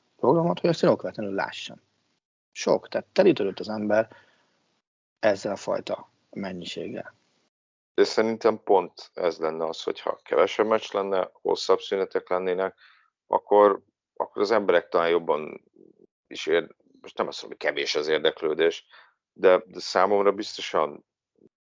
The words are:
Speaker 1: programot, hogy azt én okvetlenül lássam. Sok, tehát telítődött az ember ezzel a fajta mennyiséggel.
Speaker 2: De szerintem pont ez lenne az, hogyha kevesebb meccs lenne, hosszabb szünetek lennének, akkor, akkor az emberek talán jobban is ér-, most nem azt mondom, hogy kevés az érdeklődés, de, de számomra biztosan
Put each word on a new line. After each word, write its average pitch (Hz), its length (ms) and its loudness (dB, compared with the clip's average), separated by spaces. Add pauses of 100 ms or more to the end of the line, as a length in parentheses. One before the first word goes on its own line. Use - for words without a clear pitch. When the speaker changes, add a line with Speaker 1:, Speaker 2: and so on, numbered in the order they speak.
(180)
Speaker 1:
programot, 170 420 2
hogy 175 100 2
azt 165 140 0
én 175 60 6
okvetlenül 101 440 -2
lássam. - 480 -8 (720)
Sok, - 360 -2
tehát - 240 -8
telítődött 127 480 2
az 92 100 -10
ember 107 400 0 (1080)
ezzel 104 320 0
a 98 40 -4
fajta 98 540 -6 (200)
mennyiséggel. 92 840 -10 (800)
Speaker 2:
De 101 100 6
szerintem 110 600 2
pont 92 500 0
ez 85 240 -2
lenne 80 280 -4
az, 80 180 -8
hogyha - 400 -6
kevesebb 107 440 2
meccs 110 260 -2
lenne, 98 400 -2
hosszabb 92 460 0
szünetek 92 500 -4
lennének, 92 460 -2 (520)
akkor, 101 540 4 (340)
akkor - 260 -4
az 101 100 0
emberek 92 380 2
talán 85 200 2
jobban 78 540 -2 (640)
is - 180 -12
ér-, 80 300 0 (260)
most - 160 -18
nem 80 100 -2
azt 71 140 -12
mondom, - 180 -16
hogy 78 80 -4
kevés 71 280 -4
az 76 120 -2
érdeklődés, 78 800 0 (480)
de, 92 320 4
de 92 140 -16
számomra 98 520 2
biztosan 95 720 -4 (600)